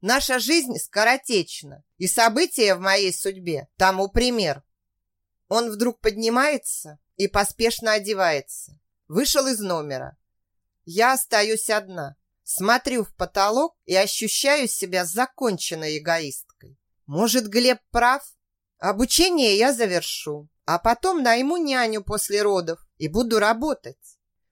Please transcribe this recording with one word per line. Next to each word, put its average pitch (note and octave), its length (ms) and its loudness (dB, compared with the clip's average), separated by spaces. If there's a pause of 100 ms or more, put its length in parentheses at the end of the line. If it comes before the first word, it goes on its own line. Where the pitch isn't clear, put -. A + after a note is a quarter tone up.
Наша B3+ 380 0
жизнь B3+ 400 0
скоротечна, G#3+ 1040 -2 (140)
и F#3 100 -4
события A3+ 680 4
в F3+ 60 -8
моей F#3+ 320 2
судьбе F3 640 -6
тому F#3+ 320 2
пример». G#3 560 0 (840)
Он A#3 220 0
вдруг A3+ 300 -2
поднимается A3+ 1000 -2 (180)
и G3 120 -2
поспешно A3 640 0
одевается. F#3+ 880 -2 (280)
Вышел C4 380 0
из B3 140 -2
номера. D3 560 -6 (680)
Я G#3+ 280 2
остаюсь A3 580 0
одна. F#3 460 -4 (260)
Смотрю A#3+ 640 0
в - 100 -20
потолок G#3 680 0
и - 100 -4
ощущаю A#3 760 0
себя F3+ 360 -4
законченной E3+ 920 -4
эгоисткой. D3+ 800 -6 (280)
Может, G#3+ 420 0
Глеб B3 300 2 (120)
прав? A#3+ 320 2 (560)
Обучение B3 800 2
я A#3+ 160 4
завершу, E3+ 760 -4 (160)
а E3+ 140 0
потом D#4 440 0
найму B3+ 340 2
няню B3 460 0
после G3+ 400 -2
родов F3+ 380 0 (180)
и D3+ 100 -6
буду A3 300 0
работать. A3+ 800 -2 (340)